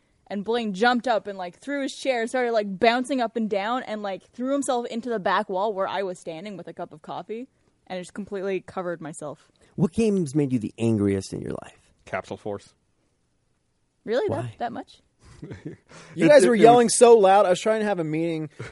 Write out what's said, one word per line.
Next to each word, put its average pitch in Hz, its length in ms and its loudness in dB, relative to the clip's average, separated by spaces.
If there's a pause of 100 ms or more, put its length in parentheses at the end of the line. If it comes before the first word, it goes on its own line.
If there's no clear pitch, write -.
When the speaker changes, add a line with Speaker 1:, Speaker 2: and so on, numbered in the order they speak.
(280)
Speaker 1:
And 196 160 -8
Blaine 220 300 -4
jumped 240 340 2
up 220 180 0
and, 196 100 -10
like, 180 220 -12
threw 285 240 -6
his 269 100 -6
chair, 247 360 -4
started, 247 240 -2
like, 208 260 -4
bouncing 254 420 0
up 226 140 -4
and 220 160 -4
down, 214 320 -4
and, 214 180 -10
like, 196 300 -10
threw 254 220 -6
himself 262 340 -2
into 233 220 -8
the 233 100 -4
back 196 300 -2
wall 202 240 -4
where 190 160 -4
I 196 160 -4
was 180 160 -8
standing 180 360 -12
with 170 120 -16
a 170 40 -14
cup 175 200 -14
of 156 100 -20
coffee. 196 460 -12 (400)
And 185 100 -10
it 180 40 -10
just - 120 -18
completely 196 460 -6
covered 175 400 -10
myself. 151 500 -14 (240)
Speaker 2:
What - 180 -2
games 190 440 0
made 143 160 0
you 123 80 0
the 101 180 -8
angriest 101 540 0
in - 80 -10
your - 200 -8
life? - 320 -20 (120)
Speaker 3:
Capsule 98 320 -10
Force. - 380 -12 (1300)
Speaker 1:
Really? 277 240 -4
Speaker 2:
Why? - 140 -4
Speaker 1:
That, 120 160 -12
that 240 140 -8
much? - 280 -18 (420)
Speaker 4:
You - 840 -6
Speaker 3:
It, - 20 8
Speaker 4:
guys 294 160 10
Speaker 3:
it, - 40 6
Speaker 4:
were 240 60 4
Speaker 3:
it 202 60 4
Speaker 4:
yelling 233 260 10
Speaker 3:
was - 120 -2
Speaker 4:
so 240 200 10
loud. 196 280 6
I 180 40 4
was 185 100 0
trying 220 200 0
to 208 60 -2
have 202 120 -2
a 165 60 -4
meeting 156 460 -4 (220)